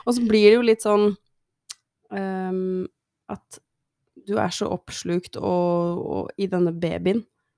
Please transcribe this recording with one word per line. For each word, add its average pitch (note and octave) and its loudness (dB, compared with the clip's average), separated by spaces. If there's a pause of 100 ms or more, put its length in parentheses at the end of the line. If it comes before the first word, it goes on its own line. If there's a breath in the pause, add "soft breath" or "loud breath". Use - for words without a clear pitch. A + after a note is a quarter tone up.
Og A#3+ 0
så B3 -2
blir G#3+ 8
det G#3+ 10
jo B3 4
litt A3+ 2
sånn, G#3 2 (1000)
ehm, F#3 -6 (420)
at - -16 (680)
du G3+ -4
er G3+ 0
så - -6
oppslukt - -6
og, F3 0
og - -6
i G3 -4
denne F3+ 0
babyen, E3+ -2 (340)